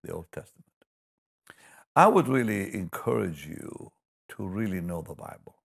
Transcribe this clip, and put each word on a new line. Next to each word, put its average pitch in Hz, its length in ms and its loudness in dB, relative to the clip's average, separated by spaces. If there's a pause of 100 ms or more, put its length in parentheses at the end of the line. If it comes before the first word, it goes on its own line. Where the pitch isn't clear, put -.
the 82 100 -10
Old 82 200 -10
Testament. - 400 -16 (1200)
I 180 140 10
would 190 180 6
really 113 480 0
encourage 95 720 -2
you - 460 -12 (380)
to - 180 -8
really 95 320 -2
know 85 220 -4
the - 120 -12
Bible - 500 -16